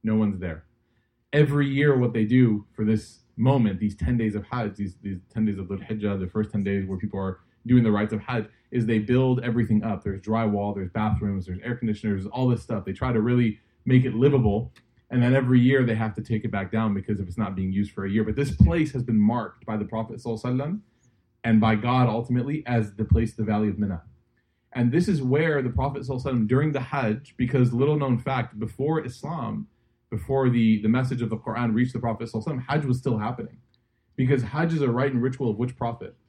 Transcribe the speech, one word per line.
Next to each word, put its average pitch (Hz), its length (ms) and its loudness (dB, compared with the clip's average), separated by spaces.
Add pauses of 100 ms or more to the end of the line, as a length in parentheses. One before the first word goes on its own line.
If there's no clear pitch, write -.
No 110 120 0
one's 101 240 0
there. 80 260 -8 (640)
Every 143 360 2
year, 139 300 2
what 117 160 2
they 110 120 2
do 113 400 4 (100)
for 110 100 -4
this 107 340 -2 (180)
moment, 113 420 2
these 101 160 -2
ten 123 220 0
days 110 180 0
of 104 100 -4
Hajj, 110 300 -6
these, 98 260 -8
these 95 180 -8 (120)
ten 110 140 0
days 98 120 -2
of 92 80 -8
Dhul 95 220 -8
Hijjah, 104 320 -4
the 92 80 -4
first 107 240 -4
ten 101 120 -2
days 98 240 0
where 95 100 -6
people 98 220 -6
are 92 200 -6 (260)
doing 123 180 6
the 110 80 4
rites 107 220 0
of 107 80 -4
Hajj, 117 240 -4 (260)
is 120 140 0
they 113 140 2
build 127 440 2
everything 117 400 2
up. 104 200 -4
There's 98 180 -6
drywall, 104 540 -2
there's 95 140 -6
bathrooms, 101 560 -2
there's 92 180 -10
air 123 120 -6
conditioners, 101 520 -2
all 127 200 -2
this 120 140 2
stuff. 104 240 -6
They 98 80 -6
try 127 200 -2
to 110 80 2
really 120 380 2 (260)
make 127 200 6
it 110 100 -2
livable. 123 580 2 (380)
And 123 100 2
then 123 140 4
every 127 240 6
year 131 240 6
they 117 100 2
have 107 220 -2
to 104 80 -8
take 110 200 -2
it 104 80 -4
back 98 200 -4
down 110 240 0
because 98 240 -4
if 92 80 -6
it's 90 100 -10
not 98 180 -4
being 95 160 -2
used 101 200 -2
for 98 140 -8
a 98 40 -4
year. 110 140 2
But - 120 -2
this 139 200 -2
place 165 380 0
has 123 100 -6
been 110 160 -2
marked 107 440 -2
by 107 140 -6
the 101 80 -6
Prophet 110 320 -8
Sallallahu 117 260 -8
Alaihi 127 140 -4
Wasallam 160 220 -6 (640)
and 110 180 4
by 110 140 4
God 123 340 2
ultimately 123 560 -2
as 107 300 -2
the 104 100 -4
place, 113 300 2
the 110 80 -4
Valley 107 260 0
of 90 80 -4
Mina. 95 240 -4 (680)
And 123 200 2
this 175 160 2
is 160 140 0
where 143 400 2
the 127 80 -2
Prophet 139 320 -2
Sallallahu 127 220 -6
Alaihi 135 100 -2
Wasallam 113 140 2
during 131 240 2
the 135 80 -2
Hajj, 123 580 -4
because 127 360 2
little 143 240 2
known 131 200 0
fact, 123 420 -4
before 151 460 -4
Islam, 123 640 -8 (420)
before 135 400 0
the, 113 320 4
the 110 80 2
message 127 320 0
of 107 80 -2
the 110 80 -4
Quran 113 380 -2
reached 123 180 2
the 123 60 -4
Prophet 117 280 -4
Sallallahu 110 180 -6
Alaihi - 100 -4
Wasallam, 123 120 -6
Hajj 147 180 0
was 127 120 0
still 113 220 -2
happening. 113 380 -8 (580)
Because 127 260 2
Hajj 160 320 -2
is 151 80 0
a 131 80 2
rite 131 220 0
and 120 100 0
ritual 127 300 -2
of 101 60 -4
which 123 200 -4
Prophet? 117 380 -8 (140)